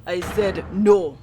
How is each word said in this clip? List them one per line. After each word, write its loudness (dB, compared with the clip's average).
I -6
said -4
no. 4